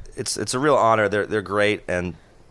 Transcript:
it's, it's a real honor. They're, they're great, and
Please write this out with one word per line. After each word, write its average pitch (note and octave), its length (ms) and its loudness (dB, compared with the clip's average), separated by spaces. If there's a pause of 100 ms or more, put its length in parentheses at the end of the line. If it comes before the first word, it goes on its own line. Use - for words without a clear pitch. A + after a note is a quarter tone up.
(160)
it's, - 200 -6
it's - 180 -6
a B2+ 40 -2
real C#3+ 160 2
honor. A2 340 4
They're, G2+ 180 0
they're G#2+ 160 -2
great, G#2 440 0
and F2+ 300 -4 (340)